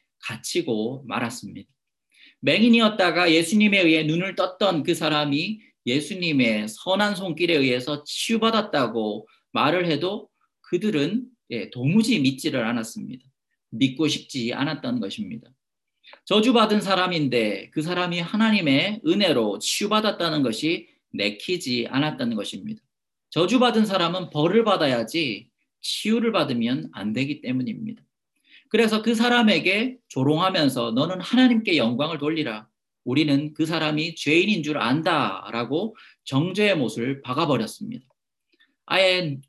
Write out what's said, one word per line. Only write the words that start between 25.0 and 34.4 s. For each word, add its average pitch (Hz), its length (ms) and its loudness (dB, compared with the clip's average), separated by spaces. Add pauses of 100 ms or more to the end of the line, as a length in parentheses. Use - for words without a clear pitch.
치유를 226 540 -2
받으면 127 580 -2
안 104 220 -6
되기 135 280 -4
때문입니다. 127 640 -6 (640)
그래서 220 320 2
그 226 140 0
사람에게 220 800 2 (120)
조롱하면서, 143 800 2
"너는 170 300 0
하나님께 226 560 4
영광을 135 400 0
돌리라. 143 500 -4 (360)
우리는 147 500 2
그 160 120 -2
사람이 156 500 -2
죄인인 175 480 2